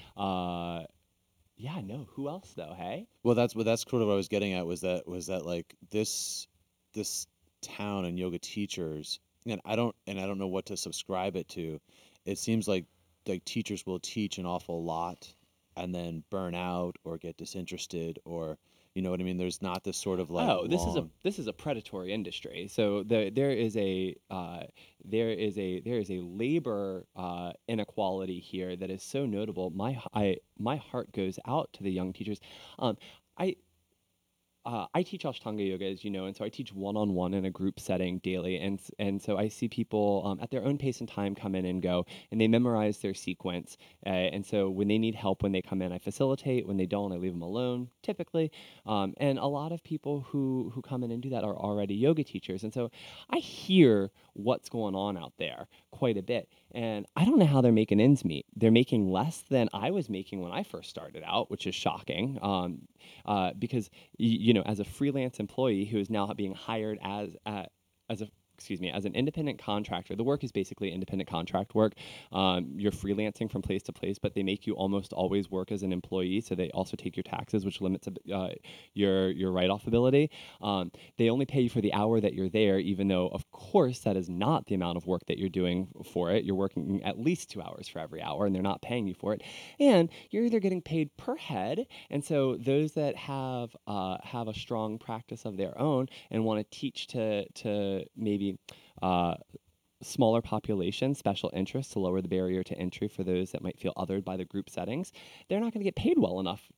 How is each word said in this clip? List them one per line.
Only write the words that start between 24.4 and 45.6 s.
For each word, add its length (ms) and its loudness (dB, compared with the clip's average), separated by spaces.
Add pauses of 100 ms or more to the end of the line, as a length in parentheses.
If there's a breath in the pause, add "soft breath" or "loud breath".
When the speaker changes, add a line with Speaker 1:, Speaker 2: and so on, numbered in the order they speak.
Speaker 1:
there 240 0
is 280 -2
a, 240 -2
there 180 -2
is 100 -4
a 120 -4
labor, 840 -2 (100)
uh, 380 -6 (140)
inequality 720 -2
here 360 -6
that 140 -6
is 140 -8
so 220 -2
notable. 440 -2
My 220 -2
h-, 220 -6
I, 240 4 (200)
my 200 0
heart 360 -6
goes 340 -2
out 260 0
to 100 -14
the 80 0
young 220 -2
teachers. 260 -6 (380 loud breath)
Um, 200 0 (400 loud breath)
I, 180 0 (1120)
uh, 280 -4
I 100 2
teach 200 -8
Ashtanga 440 -2
yoga, 180 -2
as 180 -4
you 80 -2
know, 140 -2
and 100 -6
so 80 -6
I 60 -4
teach 240 -12
one-on-one 600 0
in 120 0
a 40 0
group 300 -2
setting 400 0
daily, 380 -2
and 200 -2
s-, 220 -14
and 200 0
so 180 -2
I 100 2
see 220 -2
people, 560 2
um, 160 -2
at 100 -8
their 120 -2
own 140 0
pace 220 -2
and 80 -8
time 260 -2
come 220 -4
in 100 0
and 160 -2
go, 240 2 (240 loud breath)
and 100 0
they 80 8
memorize 520 4
their 140 -2
sequence, 640 -6 (280 loud breath)
uh, 40 -2
and 360 2
so 240 2
when 200 2
they 80 6
need 180 2
help, 260 0
when 120 2
they 80 2